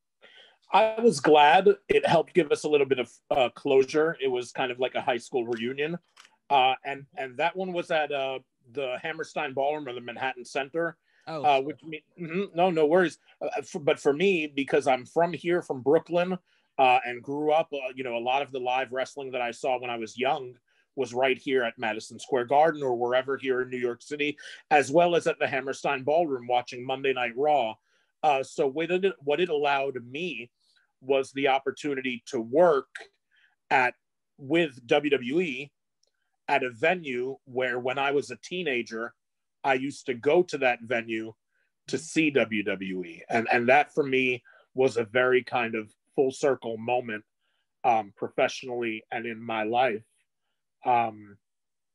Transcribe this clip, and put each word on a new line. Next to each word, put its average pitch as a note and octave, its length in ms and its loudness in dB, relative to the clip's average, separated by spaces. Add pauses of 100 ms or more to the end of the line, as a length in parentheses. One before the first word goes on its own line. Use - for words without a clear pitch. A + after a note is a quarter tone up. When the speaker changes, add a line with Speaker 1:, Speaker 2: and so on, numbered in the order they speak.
(760)
Speaker 1:
I A3 260 4
was G#3 200 4
glad. D#3 480 8 (200)
It C#3+ 180 4
helped D#3 260 2
give D#3+ 180 2
us D3+ 140 0
a D3+ 40 -2
little C#3+ 180 4
bit C3 120 0
of, A#2+ 120 -4 (200)
uh, C3 200 2
closure. C#3+ 720 2
It C3+ 40 2
was B2 240 -4
kind C3 200 -4
of B2 60 -10
like B2+ 160 -4
a A2+ 80 -4
high B2 160 -2
school A#2+ 280 -4
reunion. C3+ 520 -4 (500)
Uh, C3 260 4 (100)
and, C#3 200 -8 (120)
and C3 200 -10
that E3 180 -2
one F#3 200 -6
was F3 160 -6
at, D3+ 200 0
uh, C3+ 280 -4 (340)
the B2+ 300 -6
Hammerstein D#3+ 500 -8
Ballroom C#3+ 360 -4
of B2 80 -10
the A#2+ 40 -10
Manhattan A#2+ 460 -8
Center. D3+ 500 -4 (300)
Speaker 2:
Oh, D#3 160 -8
Speaker 1:
Uh, C#3+ 140 6
Speaker 2:
sure. C3+ 100 2
Speaker 1:
which D3+ 180 -10
me-, D#3 200 -12 (140)
mm-hmm, F3 380 -6
no, F3+ 140 4
no D#3+ 160 4
worries. E3+ 320 4 (260)
Uh, D3 40 -2 (100)
f-, - 240 -10
but D3 160 2
for D3 140 4
me, E3 340 2
because C#3 400 0
I'm B2+ 180 2
from E3+ 280 0
here, E3 280 -2
from C#3 220 -8
Brooklyn, F3 560 2 (400)
uh, B2+ 260 6
and A#2+ 180 -8
grew D3 300 -2
up, E3 200 2
uh, C3+ 220 -8
you B2+ 100 -10
know, A#2 120 -4
a A#2 140 -4
lot C3+ 100 2
of C3 100 -6
the C3 100 -6
live B2 320 -2
wrestling C3 400 -8
that B2 100 -4
I A#2+ 80 -4
saw B2+ 280 -2
when B2 120 -8
I A#2+ 80 -6
was A2 180 -10
young B2+ 380 -2 (420)
was B2+ 160 -4
right B2+ 240 0
here C3 280 0
at A#2 140 -6
Madison A2 400 -6
Square B2 280 -2
Garden D3 360 4
or B2+ 140 0
wherever B2+ 400 -2
here B2+ 260 -2
in B2+ 80 -8
New B2+ 80 -8
York A#2+ 240 -4
City, D3 340 -6 (340)
as C3+ 200 4
well F3 260 4
as D#3+ 100 0
at D#3 120 -2
the D3 80 0
Hammerstein C3+ 560 -4
Ballroom C#3+ 440 0
watching B2 380 -2
Monday C3+ 280 -2
Night B2 240 -2
Raw. C3+ 380 2 (480)
Uh, C#3 200 2
so - 240 -2
what D#3 240 -2
it, F#3 140 0 (140)
what D3 220 -2
it F3+ 80 0
allowed C#3+ 480 0 (100)
me C3 440 -10 (500)
was C3+ 320 0
the C#3 160 0
opportunity C3 800 -2
to B2 140 -4
work C#3 480 4 (840)
at, B2+ 240 2 (440)
with C#3 480 -2
W D3 240 2
W C3+ 300 0
E C#3+ 320 -6 (760)
at C#3+ 140 2
a B2+ 80 -4
venue C3+ 720 -2
where B2 340 -2
when B2+ 200 -4
I C#3 120 0
was C#3+ 200 -2
a A#2+ 60 -10
teenager, A#2+ 800 -6 (500)
I C#3 100 4
used C3+ 320 -6
to C3+ 80 -4
go C#3+ 300 4
to D3+ 140 -8
that B2 240 0
venue A2+ 520 -4 (540)
to - 100 -4
see D#3+ 320 -2
W A2 340 0
W F#2+ 400 -6
E. E2+ 260 -16
And, A2+ 200 -2
and A#2+ 180 2
that C#3 260 4
for D3+ 100 0
me C3 380 -2 (320)
was C3 220 2
a A#2 80 0
very B2+ 380 2
kind A#2 320 -4
of A2 160 -8 (240)
full C3 160 2
circle B2 460 -2
moment, A2+ 480 -4 (580)
um, A2 320 0
professionally A#2+ 960 -4
and A#2+ 140 -8
in A2+ 180 -10
my A2+ 220 -4
life. A#2 400 0 (800)
Um, A2 520 0 (580)